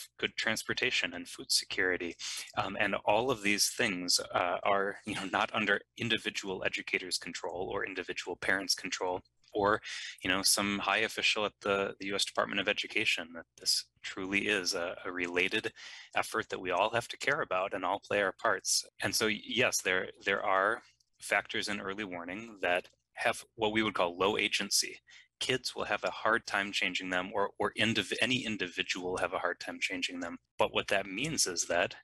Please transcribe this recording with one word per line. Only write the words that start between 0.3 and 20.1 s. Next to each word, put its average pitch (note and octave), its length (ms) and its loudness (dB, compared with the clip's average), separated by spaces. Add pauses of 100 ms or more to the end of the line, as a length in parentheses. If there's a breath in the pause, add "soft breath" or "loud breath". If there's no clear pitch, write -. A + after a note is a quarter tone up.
transportation A2 760 -2
and F2 140 -10
food - 220 -10
security. F2 640 0 (420 loud breath)
Um, G2+ 220 -2
and G2+ 160 0 (100)
all A2+ 260 4
of A2 120 -2
these G2+ 260 2
things, F2+ 520 0 (120)
uh, F#2 300 2
are, G2 440 2
you G#2 80 -4
know, F#2+ 180 -4
not G#2 200 2
under G#2 280 2 (180)
individual G#2+ 680 -2
educators' F#2 540 -2
control F2 540 -6
or G#2 140 -2
individual F2+ 500 -6
parents' F#2+ 380 0
control, F2+ 480 -2 (340)
or, G#2 240 4 (440 loud breath)
you F#2+ 40 0
know, F#2+ 140 4
some G2+ 380 2
high G2 180 4
official G#2+ 460 2
at G2 80 0 (100)
the, G2 380 2
the G2 60 -8
U G2 100 -2
S F#2+ 80 0
Department G#2 360 0
of F#2+ 80 0
Education, G2+ 680 0
that E2 100 -12 (160)
this - 240 2 (180)
truly G2 460 0
is F#2+ 260 2
a, F2 300 -4
a F#2+ 80 -6
related F2+ 600 0 (440 loud breath)
effort G#2 320 -2
that G2+ 120 -6
we F2+ 120 -2
all G2 180 4
have A#2 160 0
to - 120 -12
care C#3+ 220 0
about G2 320 0
and F#2+ 120 -2
all F#2+ 160 0
play G#2 200 2
our F#2+ 220 4
parts. - 420 2 (160)
And G2+ 140 0
so, A2+ 120 2
y-, G#2+ 200 0
yes, A#2+ 340 2
there, F#2 280 0 (160)